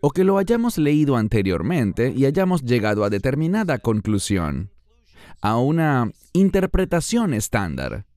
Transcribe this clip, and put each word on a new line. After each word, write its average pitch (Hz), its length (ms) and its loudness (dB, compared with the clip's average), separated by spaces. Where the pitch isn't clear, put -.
o 147 100 2
que 185 140 0
lo 196 140 4
hayamos 233 380 0
leído 147 400 2
anteriormente 110 1000 0
y 135 80 2
hayamos 175 400 0
llegado 107 400 0
a 104 60 0
determinada 147 680 -2
conclusión, 98 920 -2
a 110 180 0
una 139 520 0
interpretación 185 1000 0
estándar. 85 720 -4